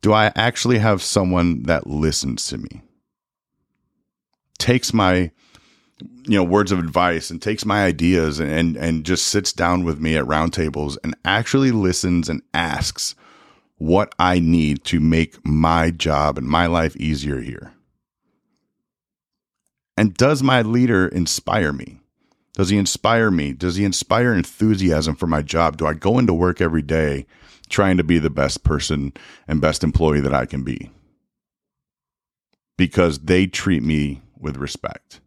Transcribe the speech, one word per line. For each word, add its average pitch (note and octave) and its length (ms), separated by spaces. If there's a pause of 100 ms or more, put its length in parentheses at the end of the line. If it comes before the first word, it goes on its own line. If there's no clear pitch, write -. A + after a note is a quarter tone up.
Do G#2+ 120
I G#2+ 220
actually A#2 440
have G#2 240
someone F2 600
that D#2 220
listens D2 600
to G#1+ 100
me, - 240 (1800)
takes - 340
my, F#2 380 (960)
you G#2+ 100
know, F#2 80
words F#2+ 280
of F#2 60
advice E2+ 520
and E2+ 100
takes G#2+ 240
my G2+ 200
ideas E2 560
and, D2+ 100
and, E2 260
and D#2+ 280
just F2+ 240
sits G2+ 240
down F2+ 320
with D#2 160
me D#2+ 160
at C#2+ 80
roundtables D2+ 800
and D#2+ 100 (100)
actually A#2 460
listens F2+ 580
and D#2+ 140 (100)
asks - 640 (600)
what F2 420
I F2+ 200
need E2 460
to E2+ 140
make D#2+ 460
my E2 460
job D2+ 480
and C2 100
my E2 180
life E2 300
easier C#2+ 440
here? - 340 (2250)
And G#2 180
does C3+ 280
my C3 200
leader A2+ 440
inspire F2 680
me? B1 280 (540)
Does F#2+ 140
he G2+ 100
inspire A2 540
me? D2 200
Does F2 220
he G2+ 100
inspire A2+ 480
enthusiasm F2+ 840
for F2+ 100
my D#2 160
job? D#2 340
Do D#2 100
I D#2 60
go G2+ 280
into G#2+ 120
work E2+ 280
every D#2+ 220
day D2 440 (420)
trying F#2+ 280
to F2 80
be E2+ 160
the D2+ 100
best C#2 320
person C#2+ 500 (360)
and D#2 120
best D#2 220
employee D2+ 380
that C#2 120
I B1+ 140
can C2+ 160
be? - 280 (1900)
Because E2+ 420
they F2+ 300
treat E2+ 340
me D2 400 (160)
with C#2 180
respect. - 720